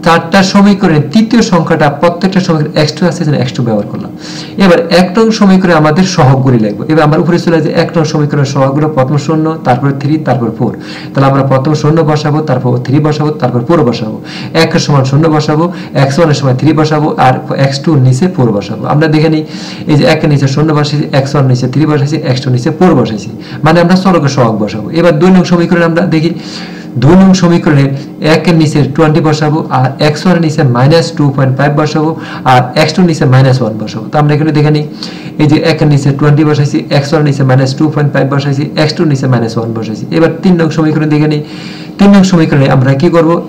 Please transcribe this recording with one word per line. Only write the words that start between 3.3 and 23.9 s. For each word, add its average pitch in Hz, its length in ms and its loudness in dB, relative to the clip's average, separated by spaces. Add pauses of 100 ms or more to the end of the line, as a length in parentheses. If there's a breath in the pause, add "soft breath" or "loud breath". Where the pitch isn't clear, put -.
এক্স 127 140 -4
টু - 100 -4
ব্যবহার 107 260 -2
করলাম। - 180 -10 (540 loud breath)
এবার 175 140 4 (220)
এক 190 60 4 (100)
নং 226 100 4 (120)
সমীকরণে 185 440 4
আমাদের 156 220 2 (120)
সহগগুলি 131 480 4
লিখবো। 101 180 -4 (100)
এবার 156 140 2
আমরা 151 180 2
উপরে 170 200 0
চলে 170 200 2
যাই, 160 80 -2 (100)
এক 165 120 -2
নং 165 180 2
সমীকরণের 143 420 0
সহগগুলো 143 320 0 (100)
প্রথম 131 200 0 (100)
শূন্য, 156 200 0 (200)
তারপরে 139 340 0
থ্রি, 139 140 -2 (120)
তারপর 120 220 -2 (100)
ফোর। 110 140 -2 (380 loud breath)
তাহলে 135 200 0
আমরা 139 200 0
প্রথম 131 220 0 (100)
শূন্য 151 160 2 (120)
বসাবো, 151 280 0 (100)
তারপর 127 220 -2 (160)
থ্রি 127 100 0 (100)
বসাবো, 151 240 -2 (100)
তারপর 123 280 -2
ফোর 165 100 2 (100)
বসাবো। 110 280 -6 (460 loud breath)
একের 170 240 0
সমান 139 240 2
শূন্য 147 140 2 (120)
বসাবো, 151 280 0 (380 loud breath)
এক্স 135 160 0
ওয়ানের 156 220 2
সমান 135 200 0
থ্রি 147 100 2 (100)
বসাবো, 151 280 0 (180)
আর 131 80 2 (320)
এক্স - 180 -4
টুর 156 220 2
নিচে 127 180 2 (100)
ফোর 123 220 0
বসাবো। 104 260 -6 (100)
আমরা 156 220 2
দেখে 156 200 2
নিই, 156 80 -2 (480 loud breath)
এই 151 80 4
যে - 140 2
একের 156 200 0
নিচে 139 220 0
শূন্য 156 220 0
বসাইছি, 147 280 0 (140)
এক্স 131 140 -2
ওয়ানের 135 200 2
নিচে 127 220 -2
থ্রি 147 160 2
বসাইছি, 143 260 0 (140)
এক্স 127 120 -2
টুর 135 140 -2
নিচে 156 220 -2
ফোর 185 120 4 (100)
বসাইছি। 110 300 -4 (340 loud breath)
মানে 165 200 4
আমরা 180 200 2